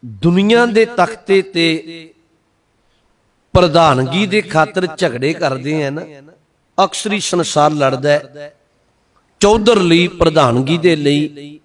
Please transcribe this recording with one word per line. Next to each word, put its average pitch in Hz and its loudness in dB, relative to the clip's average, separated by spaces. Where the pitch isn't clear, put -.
ਦੁਨੀਆ 185 2
ਦੇ 226 2
ਤਖਤੇ 196 0
ਤੇ 165 -6
ਪ੍ਰਧਾਨਗੀ 165 2
ਦੇ 202 0
ਖਾਤਰ 160 -2
ਝਗੜੇ 147 -4
ਕਰਦੇ 147 -4
ਆ 135 -4
ਨਾ, 151 -10
ਅਕਸਰ 196 -6
ਹੀ 208 -4
ਸੰਸਾਰ 151 0
ਲੜਦਾ 139 -2
ਹੈ 147 -4
ਚੌਧਰ 214 4
ਲਈ, 175 2
ਪ੍ਰਧਾਨਗੀ 151 0
ਦੇ 165 2
ਲਈ। 147 -4